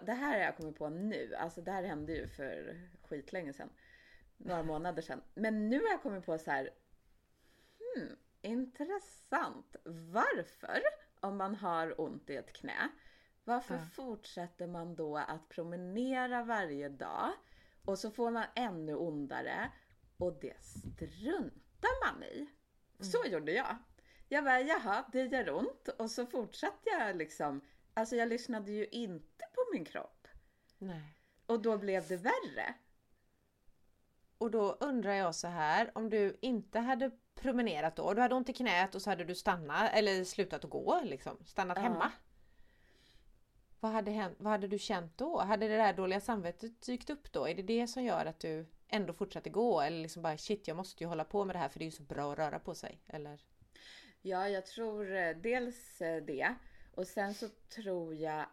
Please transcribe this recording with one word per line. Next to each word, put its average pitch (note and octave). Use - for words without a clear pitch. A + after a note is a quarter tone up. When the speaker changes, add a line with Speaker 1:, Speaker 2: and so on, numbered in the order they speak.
Speaker 1:
det G#3+
här C4
har F3+
jag C#3+
kommit D#3
på D3+
nu. E3
Alltså E3+
det E3+
här G3
hände D#3
ju D3+
för C#3
skitlänge D3+
sedan. -
Några F3
månader D#3+
sedan. -
Men G#3+
nu C4+
har A4+
jag F4+
kommit G3
på D#3+
så D#3+
här, C3+
hmm, A4
intressant. C4+
Varför, E3+
om G3
man G3
har E3+
ont D3
i C#3+
ett -
knä, -
varför A#3+
Speaker 2:
Ja. B3+
Speaker 1:
fortsätter F#3
man E3+
då D3+
att D#3
promenera A#3+
varje E3
dag? C#3+
Och G3
så G#3+
får A#3
man A3+
ännu E3+
ondare. C#3+
Och F3
det -
struntar D#4
man -
i. -
Så G3
Speaker 2:
Mm. D#4
Speaker 1:
gjorde D#3
jag. A3+
Jag C#4+
bara, B3+
"Jaha, C4
det B3+
gör B3
ont." G#3+
Och A3
så B3
fortsatte C4+
jag A3+
liksom. D3
Alltså A3
jag A#3
lyssnade A3+
ju G#3
inte F#3
på B4
min G3
kropp. -
Speaker 2:
Nej. F3
Speaker 1:
Och A3+
då A3
blev F#3+
det F#3
värre. F#3+
Speaker 2:
Och A3+
då G3+
undrar B3
jag F#3+
så E3+
här, F3
om A3
du G3+
inte A#3
hade B3+
promenerat G#3
då, E3
du A3+
hade B3
ont C4
i C4
knät F#3+
och F#3+
så G#3
hade F3
du F3
stannat, F3+
eller G3
slutat F3+
att C#3+
gå, D3+
liksom, C#3
stannat F3+
Speaker 1:
Ja. G3+
Speaker 2:
hemma. A3+
Vad A3
hade G#3+
hänt, G#3
vad G#3
hade G3+
du G3+
känt F3
då? D#4+
Hade G3+
det G#3+
där G#3+
dåliga F#3
samvetet G#3+
dykt B3
upp C#4+
då? C3+
Är E3+
det F#3+
det A#3
som B3
gör E3
att D#3+
du D#3+
ändå G3
fortsatte E3+
gå? G3
Eller D#3+
liksom E3
bara, D#3
"Shit, G3+
jag D#3+
måste F#3
ju E3+
hålla D#3+
på G3+
med F#3
det F3
här D3
för -
det D3+
är D#3+
ju D#3+
så D#3
bra C#3+
att D3
röra D#3
på E3
sig", -
eller? D3
Speaker 1:
Ja, F#3+
jag F#3+
tror, G#3+
eh, E3
dels, A#3+
eh, E3
det. D3+
Och F#3
sen G3+
så G#3+
tror F3+
jag D#3